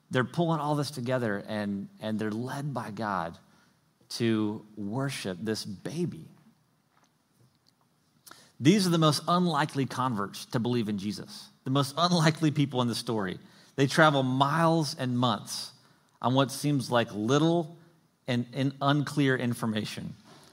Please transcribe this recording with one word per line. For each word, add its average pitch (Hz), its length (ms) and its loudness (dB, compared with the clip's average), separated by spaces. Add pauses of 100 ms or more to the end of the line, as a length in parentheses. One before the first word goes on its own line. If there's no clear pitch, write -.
(120)
They're 127 140 2
pulling 165 360 -2
all 147 140 -2
this 147 160 -4
together, 120 580 -2
and, 101 400 -6 (120)
and 107 180 -4
they're 107 120 -4
led 135 420 -6
by 110 180 -8
God 98 480 -6 (720)
to 110 540 0 (120)
worship 107 640 -6
this 110 240 -4
baby. 98 600 -8 (2250)
These 185 280 6
are 175 40 2
the 170 80 4
most 156 300 4
unlikely 156 580 2
converts 110 600 -4
to - 120 -2
believe 120 300 0
in 104 100 -2
Jesus, 92 500 -10 (160)
the 127 60 -6
most 139 280 0
unlikely 160 520 2
people 135 300 0
in 120 80 2
the 110 60 -2
story. 98 440 -4 (380)
They 135 100 4
travel 147 360 6
miles 143 760 2
and 127 180 -2
months - 560 -2 (500)
on 120 120 2
what 131 160 4
seems 131 400 -2
like 113 220 2
little 151 640 0 (500)
and, 123 280 -2
and 139 260 0
unclear 139 560 2
information 113 800 -4 (380)